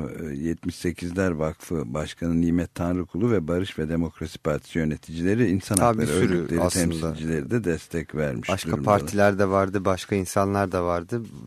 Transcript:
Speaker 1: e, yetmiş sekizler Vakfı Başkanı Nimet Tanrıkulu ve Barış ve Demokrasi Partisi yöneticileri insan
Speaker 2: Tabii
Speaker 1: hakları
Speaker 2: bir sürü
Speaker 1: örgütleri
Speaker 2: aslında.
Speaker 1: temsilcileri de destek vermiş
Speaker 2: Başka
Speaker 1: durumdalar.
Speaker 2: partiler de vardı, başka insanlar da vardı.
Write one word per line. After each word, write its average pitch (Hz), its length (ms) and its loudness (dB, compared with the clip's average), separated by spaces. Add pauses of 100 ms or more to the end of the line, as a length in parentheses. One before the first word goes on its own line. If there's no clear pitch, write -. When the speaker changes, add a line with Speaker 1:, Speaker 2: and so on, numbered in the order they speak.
(220)
Speaker 1:
e, 76 140 -6
yetmiş 82 400 -4
sekizler 90 560 -2
Vakfı 78 640 -4
Başkanı 82 480 0
Nimet 85 340 2
Tanrıkulu 90 560 0
ve 85 160 2
Barış 87 320 -2
ve 78 100 -2
Demokrasi 82 480 -4
Partisi 76 420 -2
yöneticileri 82 680 0
insan 95 280 2
Speaker 2:
Tabii 113 240 4
Speaker 1:
hakları 76 200 2
Speaker 2:
bir 117 60 4
sürü 90 100 2
Speaker 1:
örgütleri 82 240 0
Speaker 2:
aslında. 90 240 2
Speaker 1:
temsilcileri 80 680 -2
de 117 120 0
destek 80 520 -4
vermiş 71 340 -2
Speaker 2:
Başka 92 220 -2
Speaker 1:
durumdalar. 101 280 4
Speaker 2:
partiler 101 400 2
de 101 100 4
vardı, 98 360 2
başka 98 300 0
insanlar 98 560 2
da 92 120 0
vardı. 87 380 -2 (260)